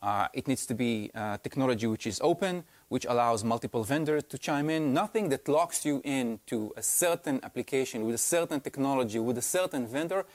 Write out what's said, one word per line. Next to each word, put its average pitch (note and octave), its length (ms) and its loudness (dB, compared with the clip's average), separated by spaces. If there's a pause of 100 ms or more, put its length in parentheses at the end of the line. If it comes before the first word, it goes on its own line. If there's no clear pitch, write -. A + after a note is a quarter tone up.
Uh, G2+ 320 2
it - 160 -4
needs C3 160 0
to B2 80 -4
be, A2+ 420 0
uh, G#2+ 220 -4
technology B2 500 0
which A2 180 0
is G#2 160 -2
open, F3 440 2 (240)
which B2+ 160 -2
allows A#2 360 2
multiple A#2 440 -2
vendors D3 380 0
to - 140 -10
chime D3+ 320 0
in. D#3 240 2
Nothing G#3 360 0
that C3 180 0
locks D#3 380 2
you C#3+ 180 2
in B2+ 420 -2
to G#2+ 300 -4
a A2+ 80 -8
certain E3 580 2
application B2 640 -2
with A2+ 80 0
a A#2 40 -2
certain E3 420 0
technology, C3 580 0
with A#2+ 200 0
a A#2+ 40 -2
certain E3 460 0
vendor. E3 480 -2